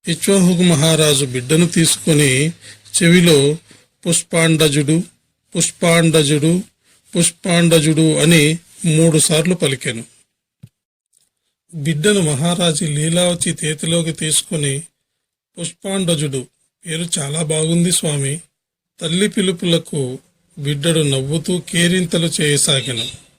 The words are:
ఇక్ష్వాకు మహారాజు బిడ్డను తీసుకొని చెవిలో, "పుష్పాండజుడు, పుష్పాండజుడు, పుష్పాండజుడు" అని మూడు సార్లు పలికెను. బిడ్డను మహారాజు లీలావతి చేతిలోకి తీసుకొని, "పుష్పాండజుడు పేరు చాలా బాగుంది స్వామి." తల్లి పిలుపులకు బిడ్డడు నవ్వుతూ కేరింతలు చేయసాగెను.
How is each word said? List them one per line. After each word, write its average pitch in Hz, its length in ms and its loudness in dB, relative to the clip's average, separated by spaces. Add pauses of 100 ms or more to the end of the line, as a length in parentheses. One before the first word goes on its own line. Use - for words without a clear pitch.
ఇక్ష్వాకు 180 540 2
మహారాజు 156 640 2
బిడ్డను 131 420 0
తీసుకొని 151 840 0 (520)
చెవిలో, 165 540 4 (520)
"పుష్పాండజుడు, 160 920 0 (540)
పుష్పాండజుడు, 165 1040 2 (560)
పుష్పాండజుడు" 165 960 2
అని 156 420 4 (280)
మూడు 160 340 4
సార్లు 165 360 0
పలికెను. 131 480 -4 (1700)
బిడ్డను 160 440 0
మహారాజు 165 680 -2
లీలావతి 165 680 -2 (100)
చేతిలోకి 160 460 -4
తీసుకొని, 151 720 -4 (800)
"పుష్పాండజుడు 160 840 -4 (400)
పేరు 165 200 -8 (120)
చాలా 147 240 -6
బాగుంది 165 480 0
స్వామి." 147 480 -4 (640)
తల్లి 175 260 -2
పిలుపులకు 170 920 -4 (400)
బిడ్డడు 147 400 -2
నవ్వుతూ 147 600 -2 (100)
కేరింతలు 170 640 0 (100)
చేయసాగెను. 139 680 -2 (320)